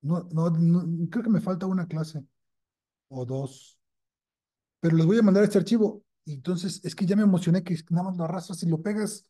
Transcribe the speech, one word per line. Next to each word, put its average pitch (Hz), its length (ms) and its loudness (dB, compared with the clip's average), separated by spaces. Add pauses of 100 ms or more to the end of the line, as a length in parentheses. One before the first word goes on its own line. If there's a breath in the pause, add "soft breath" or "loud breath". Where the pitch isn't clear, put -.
No, 175 300 -4
no, 165 180 0
no, 165 600 2
creo 233 140 -4
que 233 60 -2
me 196 120 4
falta 185 240 -4
una 185 220 -2
clase 156 360 -8 (840)
o 131 160 -8
dos. 131 520 -10 (1000)
Pero 165 180 2
les 160 80 4
voy 208 140 4
a - 20 6
mandar 202 220 6
este 202 140 2
archivo. 208 460 0 (200)
Y 156 100 -12
entonces, 175 500 -6
es 165 120 -8
que 202 100 -2
ya 190 100 2
me 214 80 4
emocioné 180 400 4
que 175 120 -4 (140)
nada 180 200 -2
más 185 80 -6
lo 170 60 -4
arrastras 175 380 -8
y 175 60 -2
lo 160 120 0
pegas. 208 500 -6